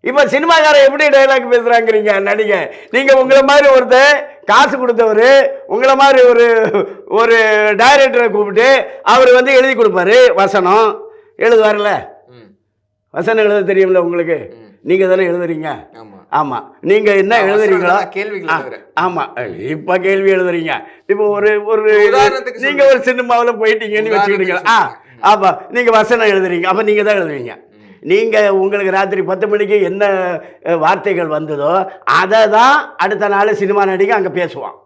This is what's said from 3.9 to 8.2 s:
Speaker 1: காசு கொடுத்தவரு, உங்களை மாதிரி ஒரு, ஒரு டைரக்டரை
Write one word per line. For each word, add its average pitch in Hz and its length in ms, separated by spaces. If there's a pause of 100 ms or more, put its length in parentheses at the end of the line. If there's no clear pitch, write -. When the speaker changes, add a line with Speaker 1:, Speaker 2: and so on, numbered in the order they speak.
Speaker 1:
காசு 254 420
கொடுத்தவரு, 233 600 (200)
உங்களை 262 280
மாதிரி 269 320
ஒரு, 233 440 (360)
ஒரு 226 300 (400)
டைரக்டரை 247 520